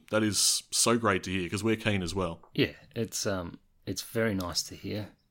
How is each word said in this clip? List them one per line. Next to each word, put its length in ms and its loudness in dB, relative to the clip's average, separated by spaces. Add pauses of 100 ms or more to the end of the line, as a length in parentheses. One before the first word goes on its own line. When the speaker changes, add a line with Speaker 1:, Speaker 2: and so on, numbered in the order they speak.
(120)
Speaker 1:
That 120 4
is 480 2
so 260 4
great 260 2
to 80 -6
hear, 180 -2
'cause 120 -2
we're 140 2
keen 260 0
as 140 -2
well. 240 -2 (140)
Speaker 2:
Yeah, 180 2 (240)
it's, 320 -4
um, 320 -4 (300)
it's 140 -6
very 320 0
nice 280 -2
to 120 -14
hear. 340 -6 (220)